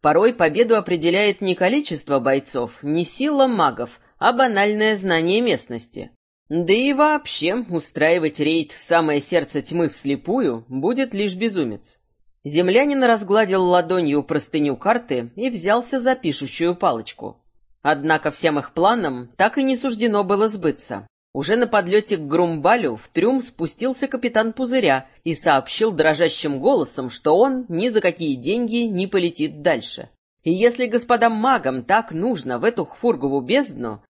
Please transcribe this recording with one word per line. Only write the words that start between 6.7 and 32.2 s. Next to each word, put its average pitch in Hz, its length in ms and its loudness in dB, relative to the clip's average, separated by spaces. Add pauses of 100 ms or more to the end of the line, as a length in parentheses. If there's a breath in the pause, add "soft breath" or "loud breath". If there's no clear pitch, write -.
и 269 200 2
вообще, 262 760 0
устраивать 156 720 0
рейд 151 320 0
в - 100 -18
самое 156 400 2
сердце 139 400 -2
тьмы 165 280 -2
вслепую 139 760 -4
будет 233 460 -2
лишь 196 220 -2
безумец. 180 640 -4 (440)
Землянин 208 600 2
разгладил 202 600 2
ладонью 175 580 2
простыню 147 540 -2
карты 165 580 -2
и 247 160 -4
взялся 233 480 -2
за 254 160 2
пишущую 170 600 -2
палочку. 117 600 -4 (460)
Однако 151 480 0
всем 156 260 0
их - 160 -6
планам 165 640 0
так 226 220 2
и 269 40 2
не 262 120 2
суждено 226 480 0
было 202 240 2
сбыться. 156 600 -4 (300)
Уже 180 180 0
на 240 120 2
подлёте 208 500 0
к 151 80 -8
Грумбалю 165 680 0
в - 140 -20
трюм 240 340 0
спустился 254 640 -6
капитан 233 460 -2
Пузыря 233 520 0 (180 soft breath)
и 165 120 -2
сообщил 160 560 2
дрожащим 156 680 2
голосом, 151 520 0
что 156 260 2
он 254 320 2
ни 185 200 0
за 214 120 2
какие 170 320 -2
деньги 214 440 -2
не 202 280 -2
полетит 170 560 -2
дальше. 143 480 -2 (340)
И 160 80 0
если 240 360 2
господам 233 460 2
магам 214 500 0
так 220 280 0
нужно 160 460 -4